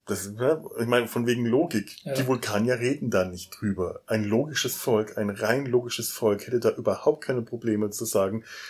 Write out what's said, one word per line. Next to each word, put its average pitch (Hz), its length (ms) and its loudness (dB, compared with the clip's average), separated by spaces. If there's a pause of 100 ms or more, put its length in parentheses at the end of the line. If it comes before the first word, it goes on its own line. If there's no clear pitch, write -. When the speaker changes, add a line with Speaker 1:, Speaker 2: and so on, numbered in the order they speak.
Speaker 1:
Das, 98 240 -4
ne? 127 320 0 (180)
Ich 117 60 0
meine, 120 220 4
von 120 180 -2
wegen 123 180 2
Logik. 120 600 2
Speaker 2:
Ja. 139 100 -6
Speaker 1:
Die 131 120 0
Vulkanier 117 520 2
reden 127 320 -2
da 98 140 4
nicht 90 340 -8
drüber. 92 480 -2
Ein 110 180 0
logisches 120 520 0
Volk, 107 420 0
ein 104 120 0
rein 110 360 0
logisches 120 440 0
Volk 104 360 2
hätte 120 140 0
da 113 100 4
überhaupt 123 540 0
keine 127 180 -2
Probleme 113 480 -2
zu 104 140 -6
sagen, 107 400 0 (260)